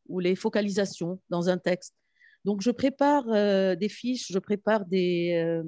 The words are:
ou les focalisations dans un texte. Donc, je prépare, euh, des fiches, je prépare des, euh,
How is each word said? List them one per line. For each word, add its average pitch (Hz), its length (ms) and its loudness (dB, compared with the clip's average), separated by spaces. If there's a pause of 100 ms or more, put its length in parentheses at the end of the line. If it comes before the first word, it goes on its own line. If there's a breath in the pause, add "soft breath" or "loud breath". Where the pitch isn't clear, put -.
ou 175 120 -6
les 180 160 0
focalisations 196 840 -2 (100)
dans 175 200 0
un 180 80 2
texte. 180 380 -4 (500 soft breath)
Donc, 202 160 0
je 233 80 0
prépare, 277 580 2
euh, 202 480 2
des 196 140 -2
fiches, 240 420 -6
je 190 80 -2
prépare 208 460 -2
des, 175 480 0
euh, 165 340 0